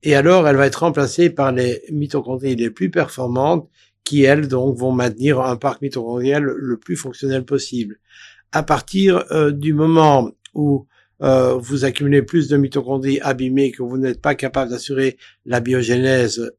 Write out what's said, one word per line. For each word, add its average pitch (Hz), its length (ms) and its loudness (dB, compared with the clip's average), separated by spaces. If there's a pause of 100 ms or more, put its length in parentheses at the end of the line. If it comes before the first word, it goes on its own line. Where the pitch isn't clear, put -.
Et 147 140 2
alors, 165 320 6
elle 143 80 4
va 135 100 4
être 131 120 0
remplacée 165 520 2
par 135 220 -2
les 123 400 -2
mitochondries 139 640 -4
les 117 160 -2
plus 180 180 -4
performantes 135 800 -2 (340)
qui, 147 200 2
elles, 143 240 4
donc, 131 320 -2
vont 131 120 0
maintenir 123 500 0
un 127 160 -2
parc 135 260 -4
mitochondrial 131 600 -2
le 127 360 -4
plus - 160 -8
fonctionnel 135 500 -6
possible. 120 540 -6 (520)
À 156 120 -2
partir, 190 680 0
euh, 151 220 2
du 147 220 -2
moment 151 580 4 (240)
où, 143 320 0 (340)
euh, 131 320 2
vous 127 320 -4
accumulez 139 380 2
plus 151 240 0
de 143 100 2
mitochondries 135 640 -2
abîmées, 131 480 0
que 120 140 -10
vous 127 160 -6
n'êtes 131 240 -4
pas 147 100 0
capable 131 380 -4
d'assurer 131 460 -4 (280)
la 120 140 -2
biogénèse 123 1000 0